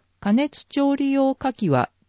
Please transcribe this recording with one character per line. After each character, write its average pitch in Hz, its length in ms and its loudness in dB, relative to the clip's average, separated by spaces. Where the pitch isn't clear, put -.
加 202 120 0
熱 285 320 -2
調 277 320 0
理 277 160 -2
用 269 200 2
牡 262 60 -6
蠣 240 300 -4
は、 131 220 0